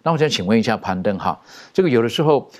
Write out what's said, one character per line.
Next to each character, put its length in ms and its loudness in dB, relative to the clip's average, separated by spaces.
那 120 -2
我 40 -2
想 120 2
请 160 -4
问 120 2
一 60 2
下 140 -2
攀 260 -6
登 160 -2
哈， 180 -4
这 100 2
个 60 2
有 120 4
的 60 0
时 160 -2
候 260 2